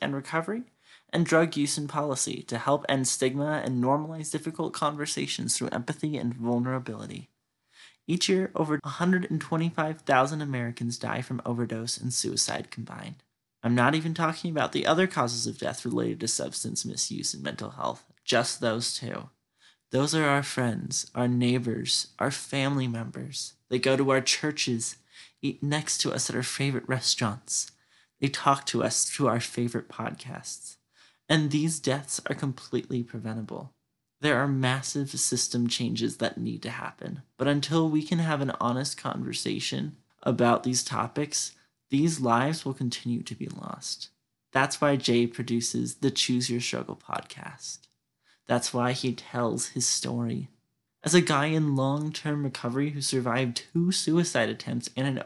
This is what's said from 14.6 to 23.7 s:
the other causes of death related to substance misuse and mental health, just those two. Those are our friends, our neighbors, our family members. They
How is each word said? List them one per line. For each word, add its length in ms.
the 160
other 180
causes 400
of 140
death 260
related 360
to 60
substance 560
misuse 520
and 80
mental 260
health, 340
just 340
those 380
two. 320
Those 240
are 100
our 160
friends, 720
our 140
neighbors, 800
our 140
family 560
members. 680
They 80